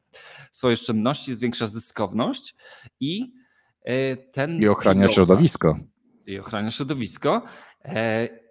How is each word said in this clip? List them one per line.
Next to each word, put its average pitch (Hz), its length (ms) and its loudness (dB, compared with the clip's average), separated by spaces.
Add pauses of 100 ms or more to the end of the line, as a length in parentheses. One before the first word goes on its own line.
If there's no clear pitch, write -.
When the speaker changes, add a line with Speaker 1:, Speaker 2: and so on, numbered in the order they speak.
(520)
Speaker 1:
swoje 123 200 0
oszczędności, 120 640 -2
zwiększa 117 320 -4
zyskowność 113 880 -6 (460)
i, 202 320 -6 (520)
e, 131 320 -4
ten 147 460 -6
Speaker 2:
I 107 60 6
ochrania 98 320 4
Speaker 1:
pilotaż 98 140 6
Speaker 2:
środowisko. 92 640 6 (480)
Speaker 1:
I 98 120 -10
ochrania 104 320 -6
środowisko. 143 720 -4 (420)
E, 113 440 -2 (220)